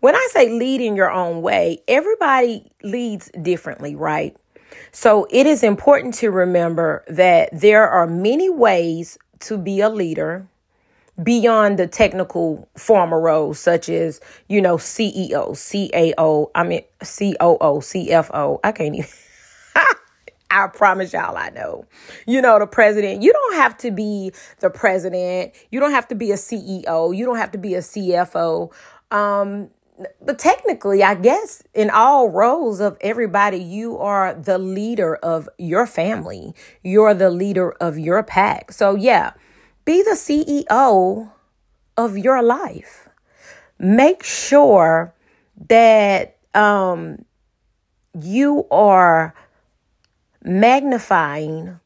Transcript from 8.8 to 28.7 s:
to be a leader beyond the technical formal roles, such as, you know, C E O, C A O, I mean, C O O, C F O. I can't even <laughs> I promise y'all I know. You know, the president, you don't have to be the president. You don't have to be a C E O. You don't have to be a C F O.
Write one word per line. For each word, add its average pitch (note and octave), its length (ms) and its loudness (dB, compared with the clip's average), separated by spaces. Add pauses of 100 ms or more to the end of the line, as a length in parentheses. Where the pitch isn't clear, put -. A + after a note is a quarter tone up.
to A3 180 -10
be G3 220 -6
a G#3+ 100 2
leader E3+ 560 -6 (760)
beyond A3 560 2
the F3+ 80 0
technical F3 800 -2 (120)
formal E3+ 420 2
roles, D#3 380 0
such E3+ 320 -2
as, E3 300 -6 (280)
you G3+ 140 0
know, E3+ 160 2
C - 360 -4
E F#3 200 -6
O, - 180 -4
C - 400 -8
A E3 240 2
O, D#3 380 0
I E3+ 80 0
mean, E3+ 200 -4 (200)
C - 380 -4
O E3+ 200 4
O, D3 200 0
C - 300 -8
F E3 220 0
O. C#3+ 320 -4
I G#3+ 80 0
can't D3+ 220 -6
even D#3+ 200 -10
<laughs> - 140 -20 (1200)
I G3 160 0
promise F#3+ 460 0
y'all - 240 -6
I - 140 -8
know. - 360 -12 (400)
You B3+ 160 0
know, A3+ 160 6
the G#3 80 2
president, G#3 560 0
you F#4+ 100 6
don't C5+ 220 0
have B3+ 240 0
to A#3+ 120 -8
be G3+ 420 -6 (260)
the F#3 120 -2
president. F#3 840 -4 (160)
You A#3+ 100 -6
don't C#4+ 120 0
have B3+ 160 -2
to B3 60 -10
be G3+ 180 -4
a G3 40 -4
C A3 200 -10
E F#3+ 320 -10
O. E3 240 0
You G3+ 120 -6
don't B3 120 -4
have A3 160 -6
to G#3+ 60 -10
be F#3 160 -8
a F3+ 80 -4
C F3+ 320 -4
F F3 200 -2
O. E3+ 380 -4 (380)